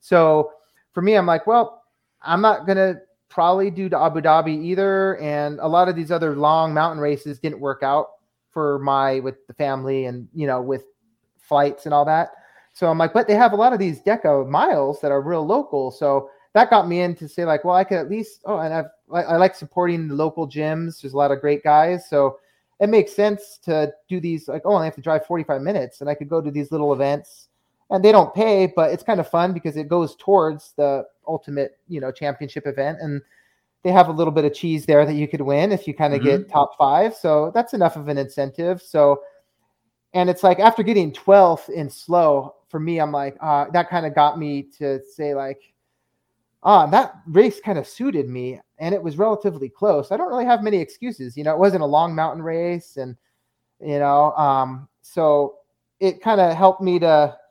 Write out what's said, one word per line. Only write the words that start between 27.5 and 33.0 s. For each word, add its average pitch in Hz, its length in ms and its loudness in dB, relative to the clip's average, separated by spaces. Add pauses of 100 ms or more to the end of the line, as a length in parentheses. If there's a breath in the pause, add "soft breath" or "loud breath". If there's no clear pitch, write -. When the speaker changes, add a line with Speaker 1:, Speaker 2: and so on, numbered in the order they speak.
Speaker 1:
And 190 140 -2
they 214 80 8
don't 208 220 6
pay, 196 320 2 (100)
but 160 160 2
it's 180 120 -8
kind 202 160 -2
of - 80 -4
fun 175 260 0
because 160 240 -8
it 147 100 -8
goes 170 280 -2
towards 160 600 0
the 139 300 -2 (220)
ultimate, 151 500 -8 (100)
you 165 120 -10
know, 131 120 -10
championship 143 540 -10
event. 143 360 -6